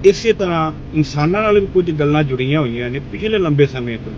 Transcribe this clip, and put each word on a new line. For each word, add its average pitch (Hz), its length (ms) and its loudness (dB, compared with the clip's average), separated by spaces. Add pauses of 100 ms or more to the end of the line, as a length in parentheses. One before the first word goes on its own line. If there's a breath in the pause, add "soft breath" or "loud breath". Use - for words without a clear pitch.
ਇਸੇ 202 280 4
ਤਰ੍ਹਾਂ 170 380 0 (240)
ਇਨਸਾਨਾਂ 156 480 0
ਨਾਲ 208 180 4
ਵੀ 196 140 -2
ਕੁਝ 175 160 2
ਗੱਲਾਂ 151 340 2
ਜੁੜੀਆਂ 135 360 0
ਹੋਈਆਂ 120 300 -4
ਨੇ 139 100 -6 (120)
ਪਿਛਲੇ 214 260 -2
ਲੰਬੇ 147 280 4
ਸਮੇਂ 120 380 -6
ਤੋਂ 110 140 -10